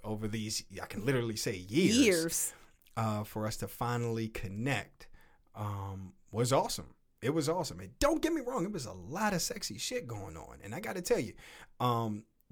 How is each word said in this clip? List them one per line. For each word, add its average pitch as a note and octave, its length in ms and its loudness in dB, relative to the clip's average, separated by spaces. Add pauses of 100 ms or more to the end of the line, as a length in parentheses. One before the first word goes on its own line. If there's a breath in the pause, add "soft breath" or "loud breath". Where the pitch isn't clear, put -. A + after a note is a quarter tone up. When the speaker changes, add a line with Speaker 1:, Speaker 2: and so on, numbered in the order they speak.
Speaker 1:
over G#2+ 240 -2
these, G#2+ 340 -2 (200)
I - 20 -6
can - 220 -4
literally A#2 300 2
say A2+ 200 -2
years, D3 400 6
Speaker 2:
Years. F3 560 4 (460 soft breath)
Speaker 1:
uh, G#2+ 260 0
for A2 220 -4
us A2 120 -2
to A2 100 -4
finally A#2 600 -2
connect, G#2+ 800 -4 (480)
um, G2 580 -6 (180)
was A#2 220 2
awesome. C#3 400 0 (300)
It D3 100 0
was D#3 160 2
awesome. D#3+ 320 -2
And - 200 -14
don't D4+ 200 6
get E4 140 4
me D4+ 80 0
wrong, A#3+ 240 0
it G#3+ 60 -4
was D3+ 120 -4
a F2+ 80 -8
lot C#3+ 400 -2
of E3+ 80 2
sexy - 380 -4
shit - 280 -4
going G2+ 300 -8
on. - 260 -14
And G#2+ 120 -8
I E3 60 -6
gotta G#3 200 -4
tell F3+ 200 4
you, G2+ 120 -2 (480 soft breath)
um, A#2 440 2 (280)